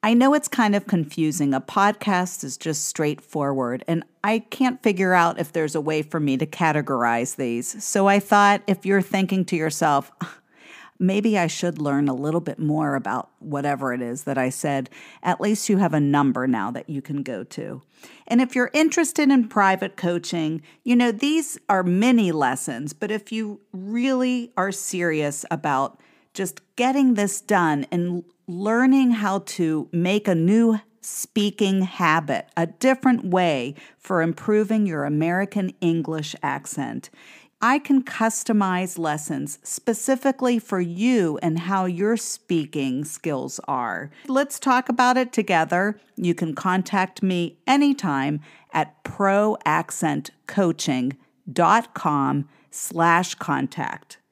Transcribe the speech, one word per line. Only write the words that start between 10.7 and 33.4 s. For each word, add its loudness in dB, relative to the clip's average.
"Maybe 2
I 2
should -4
learn 0
a 0
little -2
bit -8
more 0
about -4
whatever -4
it -6
is -8
that -2
I 0
said," -4
at -2
least -2
you 4
have 2
a 2
number 2
now -2
that -10
you -8
can -8
go -8
to. -12
And 2
if -2
you're 0
interested 2
in 6
private 2
coaching, -2
you 2
know, 4
these -2
are 4
mini 4
lessons, -2
but -8
if -8
you -8
really -2
are -2
serious -2
about -2
just -8
getting 4
this 0
done 2
and -2
learning 4
how 0
to -2
make 2
a 2
new 4
speaking -2
habit, 0
a 0
different 2
way 0